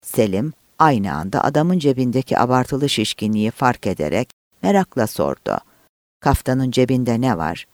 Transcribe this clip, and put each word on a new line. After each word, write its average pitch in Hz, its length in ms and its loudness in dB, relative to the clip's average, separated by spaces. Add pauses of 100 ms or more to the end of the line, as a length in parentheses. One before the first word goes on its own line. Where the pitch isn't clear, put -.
Selim 110 480 -2 (260)
aynı 113 340 2
anda 82 300 -2
adamın 160 360 2
cebindeki 131 600 0
abartılı 127 500 0
şişkinliği 107 640 -2
fark 123 360 -2
ederek 87 420 -2 (340)
merakla 185 440 0
sordu, 67 500 -4 (640)
"Kaftanın 131 520 0
cebinde 123 500 2
ne 123 160 0
var?" 82 360 -6